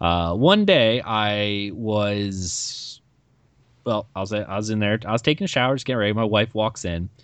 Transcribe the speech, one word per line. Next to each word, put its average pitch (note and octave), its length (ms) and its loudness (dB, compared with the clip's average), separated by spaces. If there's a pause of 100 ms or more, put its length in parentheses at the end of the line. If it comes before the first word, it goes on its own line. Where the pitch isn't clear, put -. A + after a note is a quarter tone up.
Uh, E2+ 340 0
one F#3 300 4
day B2 400 4
I G#2 720 -2
was, G2+ 1300 -4 (840)
well, G#2+ 320 -2
I F#2+ 40 -4
was, G2 120 -6
I G#2 240 -4
was G#2+ 140 -4
in G#2+ 100 0
there. G#2 260 2
I G#2+ 60 -4
was A#2 100 0
taking D3+ 220 0
a F#3 40 -2
shower, B2+ 260 2
just C3 120 -6
getting B2+ 120 0
ready. G#2+ 140 2
My A2 120 0
wife G#2+ 300 2
walks G#2+ 300 -2
in F2 240 -4 (160)